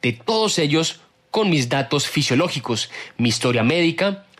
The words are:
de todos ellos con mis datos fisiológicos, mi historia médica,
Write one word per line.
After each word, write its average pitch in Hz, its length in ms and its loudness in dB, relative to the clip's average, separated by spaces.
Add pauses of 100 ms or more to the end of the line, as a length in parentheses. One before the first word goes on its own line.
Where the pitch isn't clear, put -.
de 123 120 -2
todos 220 440 -2
ellos 156 440 0 (280)
con 214 220 2
mis 135 180 2
datos 139 380 -2
fisiológicos, 131 840 -2 (280)
mi 120 120 2
historia 120 320 0
médica, 170 640 0 (140)